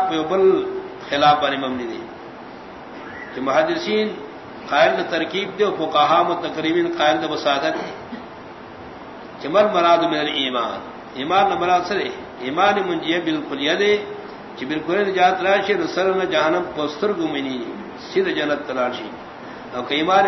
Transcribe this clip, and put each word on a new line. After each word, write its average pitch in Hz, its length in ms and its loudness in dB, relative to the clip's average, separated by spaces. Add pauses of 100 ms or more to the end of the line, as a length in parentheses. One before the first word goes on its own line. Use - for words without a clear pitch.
په 160 120 0
بل 185 440 4 (440)
خلاف 147 320 6
باندې 139 160 0
مبني 127 300 -4
دي. 110 120 -8 (1400)
چې 135 40 -6
محدثین 165 680 2 (600)
قائل 160 220 6 (120)
د - 80 -6
ترکیب 180 460 -2
دي 208 60 4
او 196 80 4
فقها 151 520 4
متکلمین 165 640 0 (100)
قائل 156 200 4
د 160 80 -2
بساطت 151 480 0
دي. - 180 -6 (1500)
چې - 40 -10
مل 185 280 6
مراد 170 300 6
من 165 160 2
الایمان، 127 600 -2 (340)
ایمان 175 360 2
نه 180 60 2
مراد 175 300 4
څه 208 80 -4
دی؟ 143 180 -2 (280)
ایمان 175 360 2 (120)
منجیه 165 320 0
بالکلیه 151 560 -2
دی، 208 240 4 (580)
چې - 80 -8
بالکل 165 440 0
نجات 185 320 4
راشي، 196 320 2
نو 170 140 0
سره 185 280 0
نه 185 100 2
جهنم 165 380 2 (140)
په 147 100 -2
سترګو 180 460 -2
مني، 135 260 -4 (540)
سیده 185 180 2
جنت 147 360 0
ته 135 60 -6
لاړ 123 240 0
شي. - 120 -10 (680)
او 123 80 -4
که 143 120 -2
ایمان 185 320 4